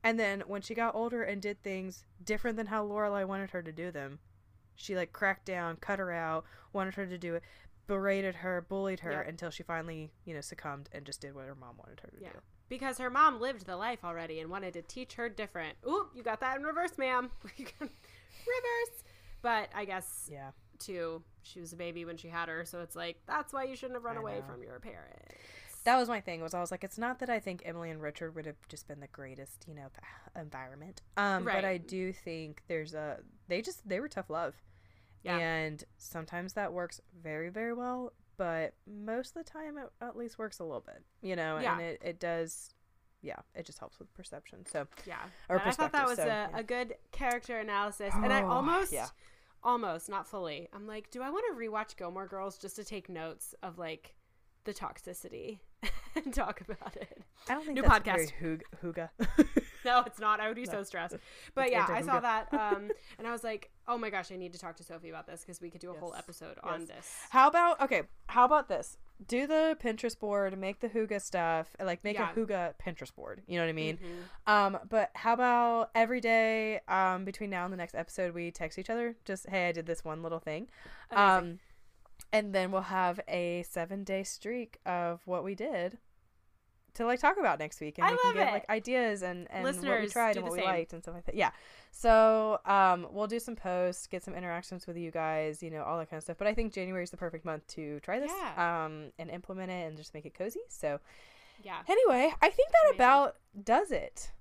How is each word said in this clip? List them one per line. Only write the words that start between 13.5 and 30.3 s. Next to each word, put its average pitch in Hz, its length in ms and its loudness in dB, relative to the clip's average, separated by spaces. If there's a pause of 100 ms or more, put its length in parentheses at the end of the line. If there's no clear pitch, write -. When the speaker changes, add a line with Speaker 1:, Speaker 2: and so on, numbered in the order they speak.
Speaker 2:
the 185 80 -6
life 226 280 -6
already 165 360 -6
and 160 100 -8
wanted 185 240 -8
to 170 80 -10
teach - 340 -14
her 233 140 -4
different. 196 560 -8
Ooh, 359 300 0
you 247 80 -16
got 220 160 -4
that 262 180 -2
in 285 60 -6
reverse, 330 340 -2
ma'am. 254 320 0 (140)
<laughs> - 360 -14 (680)
Reverse. 480 560 -2 (380)
But 226 320 0
I 202 120 -6
guess, 185 460 -8
Speaker 1:
Yeah. 139 200 -12 (280)
Speaker 2:
too, 165 440 -6 (180)
she - 180 -18
was 165 140 -14
a - 40 -14
baby 175 280 -8
when 165 120 -10
she 165 120 -16
had 170 200 -4
her, 165 160 -6
so 175 160 -10
it's 170 140 -12
like, 170 300 -8
that's 294 280 -4
why 262 100 -2
you 262 120 -6
shouldn't 254 220 -8
have 240 80 -8
run 226 120 -6
Speaker 1:
I 220 40 -6
Speaker 2:
away 202 180 -6
Speaker 1:
know. - 60 -10
Speaker 2:
from - 180 -14
your 127 160 -14
parents. 90 560 -18 (480)
Speaker 1:
That 247 140 8
was 247 100 4
my 226 140 -4
thing, 165 200 -8
was 160 120 -6
I 180 60 -2
was 175 100 -4
like, 185 140 -6
it's 190 160 -10
not 247 200 -2
that 247 100 -6
I 226 100 2
think 180 260 -6
Emily 170 240 -8
and 156 120 -10
Richard 160 340 -8
would 156 100 -10
have 151 240 -14
just - 180 -16
been 143 120 -12
the 139 80 -16
greatest, 135 600 -16
you 160 60 -16
know, 143 140 -14 (240)
<sighs> - 240 -20